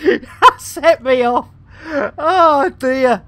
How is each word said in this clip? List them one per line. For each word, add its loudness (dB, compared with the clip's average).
<laughs> -2
That 4
set -2
me 0
off. -2
Oh 0
dear. 0